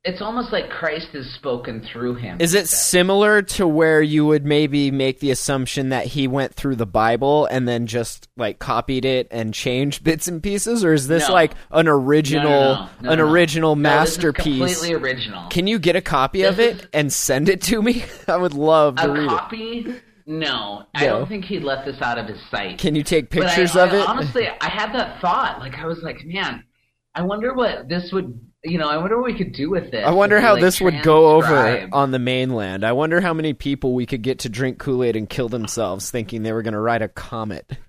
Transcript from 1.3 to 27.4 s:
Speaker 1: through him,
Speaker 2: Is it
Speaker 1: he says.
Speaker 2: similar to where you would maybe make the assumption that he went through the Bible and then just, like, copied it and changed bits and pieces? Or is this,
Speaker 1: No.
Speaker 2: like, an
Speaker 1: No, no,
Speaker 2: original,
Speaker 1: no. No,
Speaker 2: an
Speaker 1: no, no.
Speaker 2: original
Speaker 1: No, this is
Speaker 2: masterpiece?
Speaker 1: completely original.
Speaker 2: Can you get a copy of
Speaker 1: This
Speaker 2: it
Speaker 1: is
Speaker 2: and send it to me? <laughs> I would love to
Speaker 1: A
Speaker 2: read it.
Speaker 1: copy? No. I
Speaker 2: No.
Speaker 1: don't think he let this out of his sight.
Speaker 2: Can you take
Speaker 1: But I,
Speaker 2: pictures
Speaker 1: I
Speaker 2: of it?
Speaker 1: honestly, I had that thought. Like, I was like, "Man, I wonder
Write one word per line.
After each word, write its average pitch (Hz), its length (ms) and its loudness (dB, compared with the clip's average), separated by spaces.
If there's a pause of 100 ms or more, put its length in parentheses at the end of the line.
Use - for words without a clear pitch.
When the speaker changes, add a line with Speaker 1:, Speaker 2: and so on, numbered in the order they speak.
Speaker 1:
through 120 240 -6
him, 101 260 -8
Speaker 2:
Is 170 120 2
it 202 100 4
Speaker 1:
he - 20 -6
says. - 220 0
Speaker 2:
similar 196 540 4
to 190 240 -2
where 160 360 4
you 151 240 2
would 151 200 2
maybe 147 460 2
make 135 300 0
the 139 100 0
assumption 131 580 -2
that 127 180 -2
he 135 200 -2
went 135 260 -2
through 135 220 -4
the 113 100 -2
Bible 117 600 2
and 127 200 -2
then 120 220 -2
just, 113 480 -6
like, 117 240 -6
copied 127 460 -2
it 131 260 0
and 110 220 -6
changed 135 500 -2
bits 160 240 0
and 165 160 -8
pieces? 208 400 -2
Or 165 100 4
is 135 140 2
this, 151 220 2
Speaker 1:
No. 180 40 4
Speaker 2:
like, 170 200 6 (180)
an 165 140 4
Speaker 1:
No, 156 80 4
no, 143 120 4
Speaker 2:
original, 147 460 4
Speaker 1:
no. 135 220 6 (280)
No, 156 100 -2
Speaker 2:
an 160 80 4
Speaker 1:
no, 156 60 6
no. 151 60 2
Speaker 2:
original 160 460 4
Speaker 1:
No, 147 240 4
this 160 100 2
is - 60 -6
Speaker 2:
masterpiece? 143 580 0
Speaker 1:
completely 170 180 -4
original. 120 560 -6
Speaker 2:
Can 175 180 -2
you 220 120 0
get 170 160 2
a 185 60 0
copy 156 420 0
of 190 140 2
Speaker 1:
This 233 180 2
Speaker 2:
it - 60 -16
Speaker 1:
is - 100 -20
Speaker 2:
and 147 220 0
send 147 340 0
it 185 160 2
to 214 180 0
me? 240 220 0 (120)
<laughs> - 120 -10
I 175 80 2
would 180 180 0
love 147 440 4
to 160 120 0
Speaker 1:
A 143 40 -2
Speaker 2:
read 147 100 -2
it. 143 60 -2
Speaker 1:
copy? 226 680 -6 (300)
No. 127 580 -6 (100)
I 143 120 0
Speaker 2:
No. 113 140 2
Speaker 1:
don't 139 100 -4
think 202 160 -8
he 196 140 -6
let 135 260 -4
this 135 160 -8
out 120 160 -2
of 107 100 -8
his 101 120 -12 (120)
sight. 101 260 -8
Speaker 2:
Can 151 180 0
you 147 80 -2
take 156 260 0
Speaker 1:
But 190 140 0
I, - 40 2
Speaker 2:
pictures 175 300 2
Speaker 1:
I 180 100 8
Speaker 2:
of 185 60 2
it? 202 140 2
Speaker 1:
honestly, 208 400 -2
I 151 220 -6
had 214 240 -4
that 226 280 -6
thought. 214 380 0
Like, 127 180 -12
I 160 80 -10
was 165 180 -6
like, 143 220 -12
"Man, 165 380 -6 (520)
I 160 80 -4
wonder 214 300 -2